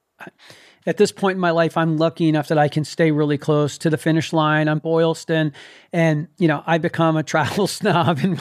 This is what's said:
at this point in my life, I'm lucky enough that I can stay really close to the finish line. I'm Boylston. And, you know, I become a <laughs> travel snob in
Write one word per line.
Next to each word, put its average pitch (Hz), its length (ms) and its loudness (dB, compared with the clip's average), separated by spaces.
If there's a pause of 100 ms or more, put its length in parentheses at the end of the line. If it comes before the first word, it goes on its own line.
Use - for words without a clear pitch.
(840)
at 165 120 -4
this 208 160 2
point 190 240 -2
in 185 40 -6
my 175 120 0
life, 165 240 0
I'm 165 200 0
lucky 160 320 0
enough 151 200 0
that 160 100 0
I 147 80 4
can 156 180 -2
stay 160 280 0
really 147 260 0
close 147 400 0
to 165 120 0
the 151 60 -2
finish 160 360 -2
line. 156 340 2
I'm 151 140 0
Boylston. 160 720 0 (400)
And, 160 340 0 (120)
you 170 100 4
know, 151 180 -2
I 165 120 2
become 160 380 0
a 156 60 0
<laughs> - 100 -8
travel 165 360 0
snob 165 520 0
in 180 200 0